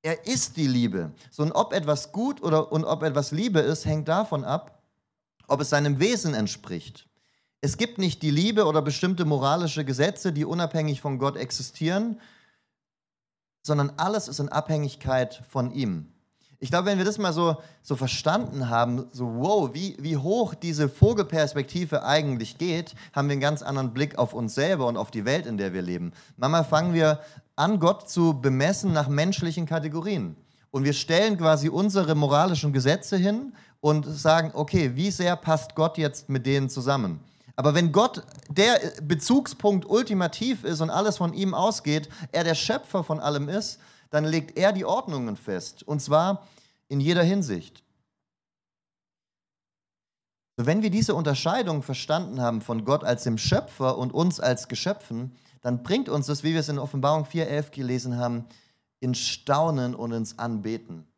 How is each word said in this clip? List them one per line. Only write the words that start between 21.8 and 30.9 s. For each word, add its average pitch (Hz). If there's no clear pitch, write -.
eigentlich 135
geht, 170
haben 143
wir 143
einen 139
ganz 143
anderen 135
Blick 143
auf 123
uns 113
selber 147
und 117
auf 98
die 107
Welt, 147
in 113
der 98
wir 92
leben. 87
Manchmal 156
fangen 160
wir 156
an, 185
Gott 170
zu 165
bemessen 147
nach 151
menschlichen 165
Kategorien. 160
Und 135
wir 143